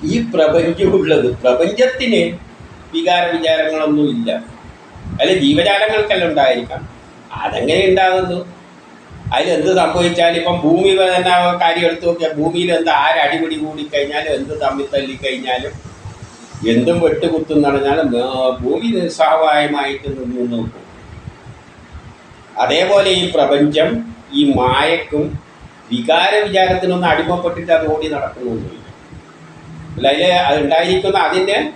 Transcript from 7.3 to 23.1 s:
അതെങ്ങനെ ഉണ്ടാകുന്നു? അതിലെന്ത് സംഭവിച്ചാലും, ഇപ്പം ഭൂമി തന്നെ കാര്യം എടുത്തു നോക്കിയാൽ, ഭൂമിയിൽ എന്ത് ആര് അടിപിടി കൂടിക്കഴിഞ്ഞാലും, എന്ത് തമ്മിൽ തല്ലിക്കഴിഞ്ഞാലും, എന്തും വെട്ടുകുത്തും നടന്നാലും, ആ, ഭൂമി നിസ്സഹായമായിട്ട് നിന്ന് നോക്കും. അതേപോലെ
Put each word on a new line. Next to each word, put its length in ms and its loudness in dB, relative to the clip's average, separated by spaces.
അതെങ്ങനെ 540 -2
ഉണ്ടാകുന്നു? 520 2
അതിലെന്ത് 480 0
സംഭവിച്ചാലും, 640 2
ഇപ്പം 220 -2
ഭൂമി 300 4
തന്നെ 420 2
കാര്യം 280 0
എടുത്തു 200 -2
നോക്കിയാൽ, 260 0
ഭൂമിയിൽ 400 -2
എന്ത് 180 0
ആര് 280 2
അടിപിടി 380 -2
കൂടിക്കഴിഞ്ഞാലും, 760 -4
എന്ത് 260 -6
തമ്മിൽ 320 -2
തല്ലിക്കഴിഞ്ഞാലും, 840 -6
എന്തും 320 2
വെട്ടുകുത്തും 600 0
നടന്നാലും, 540 2
ആ, 100 0
ഭൂമി 320 -2
നിസ്സഹായമായിട്ട് 1160 0
നിന്ന് 420 -6
നോക്കും. 340 -8
അതേപോലെ 520 2